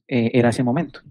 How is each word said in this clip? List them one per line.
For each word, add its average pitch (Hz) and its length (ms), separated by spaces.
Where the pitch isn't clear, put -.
eh, 117 280
era 120 140
ese 117 120
momento? 123 380